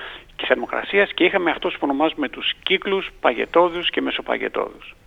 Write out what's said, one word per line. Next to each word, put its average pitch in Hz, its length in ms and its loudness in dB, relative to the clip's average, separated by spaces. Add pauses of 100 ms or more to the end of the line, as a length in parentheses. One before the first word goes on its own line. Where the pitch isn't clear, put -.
(360)
της - 120 -6
θερμοκρασίας 123 680 0
και - 100 2
είχαμε 180 280 2
αυτούς 165 220 -4
που - 80 -10
ονομάζουμε 147 480 0
τους - 240 -4 (100)
κύκλους 190 460 0 (100)
παγετώδους 165 720 2
και - 120 -2
μεσοπαγετώδους. - 920 -4 (100)